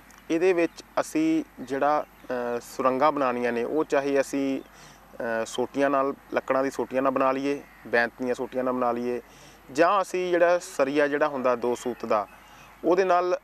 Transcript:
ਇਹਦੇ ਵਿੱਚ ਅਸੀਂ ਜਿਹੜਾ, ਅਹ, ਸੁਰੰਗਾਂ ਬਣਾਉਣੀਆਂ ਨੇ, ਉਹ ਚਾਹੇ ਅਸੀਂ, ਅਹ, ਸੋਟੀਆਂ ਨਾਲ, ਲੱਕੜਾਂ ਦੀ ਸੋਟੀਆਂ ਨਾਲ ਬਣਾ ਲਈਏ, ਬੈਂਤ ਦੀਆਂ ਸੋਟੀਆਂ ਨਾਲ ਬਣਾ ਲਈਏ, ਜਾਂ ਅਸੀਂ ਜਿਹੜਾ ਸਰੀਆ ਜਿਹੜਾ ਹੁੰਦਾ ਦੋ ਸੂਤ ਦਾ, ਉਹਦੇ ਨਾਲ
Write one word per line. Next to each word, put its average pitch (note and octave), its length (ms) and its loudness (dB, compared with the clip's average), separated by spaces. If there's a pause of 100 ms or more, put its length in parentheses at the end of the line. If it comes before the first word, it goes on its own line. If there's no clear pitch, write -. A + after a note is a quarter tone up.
(300)
ਇਹਦੇ E3 220 2
ਵਿੱਚ E3+ 300 -2 (180)
ਅਸੀਂ D#3+ 440 0 (160)
ਜਿਹੜਾ, C#3 400 0
ਅਹ, A#2+ 600 -8
ਸੁਰੰਗਾਂ C3 520 2
ਬਣਾਉਣੀਆਂ B2 400 0
ਨੇ, A#2 120 -2
ਉਹ D#3 200 0
ਚਾਹੇ C#3 360 2
ਅਸੀਂ, C3+ 400 -2
ਅਹ, - 840 -8
ਸੋਟੀਆਂ C3+ 460 -2
ਨਾਲ, C#3 220 0 (220)
ਲੱਕੜਾਂ C3 300 0
ਦੀ C3+ 60 -2
ਸੋਟੀਆਂ B2+ 320 -4
ਨਾਲ C3+ 100 2
ਬਣਾ C3+ 200 2
ਲਈਏ, C#3 280 -2 (260)
ਬੈਂਤ A#2 260 2 (100)
ਦੀਆਂ B2 120 0
ਸੋਟੀਆਂ B2+ 300 -4
ਨਾਲ B2+ 100 0
ਬਣਾ B2 180 0
ਲਈਏ, A#2+ 280 -4 (520)
ਜਾਂ F3 300 4
ਅਸੀਂ F#3 280 -4
ਜਿਹੜਾ F3 280 4
ਸਰੀਆ D3 500 0
ਜਿਹੜਾ D3 200 0
ਹੁੰਦਾ B2+ 280 0
ਦੋ A#2+ 180 -2
ਸੂਤ A#2+ 320 -6
ਦਾ, G#2+ 200 0 (580)
ਉਹਦੇ F3+ 200 2
ਨਾਲ F3+ 400 2